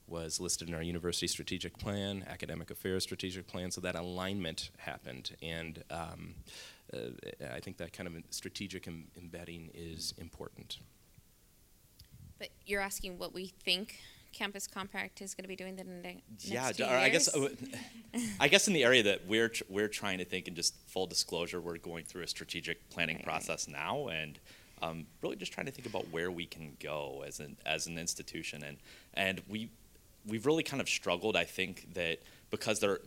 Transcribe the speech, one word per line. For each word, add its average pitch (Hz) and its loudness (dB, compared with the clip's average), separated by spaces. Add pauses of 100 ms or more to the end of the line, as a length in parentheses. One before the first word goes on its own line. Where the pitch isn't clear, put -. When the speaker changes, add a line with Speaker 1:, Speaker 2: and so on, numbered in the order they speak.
Speaker 1:
was 82 -4
listed 85 -2
in 85 -2
our 80 -2
university 85 0
strategic 87 -4
plan, 101 -2
academic 85 -6
affairs 95 0
strategic 92 -6
plan, 90 -4
so - -4
that 90 0
alignment 90 -2
happened. - -8
And, 82 -6
um, 85 -8 (580)
uh, - -6 (560)
I 69 -6
think - -10
that 85 -8
kind 92 -8
of 85 -8 (160)
strategic 92 -6
em-, 82 -8 (100)
embedding 85 -10
is 82 -6
important. - -12 (1600)
Speaker 2:
But 208 -10 (180)
you're 202 2
asking 190 -4
what 175 -4
we 185 -6 (120)
think 190 2 (340)
Campus 196 -4
Compact 196 -6
is 190 -10
gonna 185 -10
be 185 -6
doing 185 -8
in 185 -10
the 180 -10
ne-, 175 -12 (100)
next - -10
Speaker 3:
Yeah, 120 2
Speaker 2:
few 127 2
Speaker 3:
or - 2
I 131 8
guess, 151 8
Speaker 2:
years? 139 4 (600)
Speaker 3:
uh, 233 0 (120)
<laughs> 196 -2
I 143 10
guess 190 12
in 202 6
the 147 8
area 123 12
that 90 6
we're 110 6
tr-, - -2
we're 101 2
trying 98 0
to 90 0
think, 92 -2
and 87 -6
just - 2 (140)
full 92 0
disclosure, 85 0
we're 85 -4
going 85 -6
through 90 -8
a 82 -4
strategic 82 -4
planning 80 0
Speaker 2:
Right, - -6
right. 80 0
Speaker 3:
process - -2
now, 95 -2
and, 78 -4 (440)
um, 82 -4 (160)
really - -2
just - -6
trying - -4
to - -6
think - -10
about - -2
where 82 0
we 85 -4
can 76 -12
go 71 -4
as 69 -10
an, 71 -8 (100)
as 78 0
an 82 -4
institution, 80 -6
and, 73 -10 (360)
and 92 2
we, 110 -4 (580)
we've 107 0
really 156 6
kind - -2
of - 0
struggled, 90 2
I 85 6
think, - -4
that 85 0 (300)
because 110 2
there, 98 4